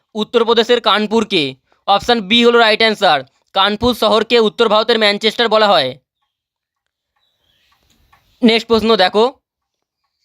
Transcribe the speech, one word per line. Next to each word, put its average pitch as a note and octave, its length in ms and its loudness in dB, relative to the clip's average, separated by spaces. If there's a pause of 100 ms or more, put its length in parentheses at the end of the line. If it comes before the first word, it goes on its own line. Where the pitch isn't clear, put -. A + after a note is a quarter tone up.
(140)
উত্তরপ্রদেশের A3+ 640 0
কানপুরকে। G#3 640 -2 (460)
অপশন G3+ 380 0
বি A3 180 0
হলো A#3 140 4
রাইট A3 240 2
অ্যান্সার, G3 360 0 (360)
কানপুর G#3 400 -2
শহরকে G#3+ 460 0
উত্তর A3+ 280 -2
ভারতের A3 300 0
ম্যানচেস্টার G#3+ 500 -2
বলা A3 200 2
হয়। D3+ 220 0 (2500)
নেক্সট A3+ 260 2
প্রশ্ন A3 280 0
দেখো, F#3 280 2 (1000)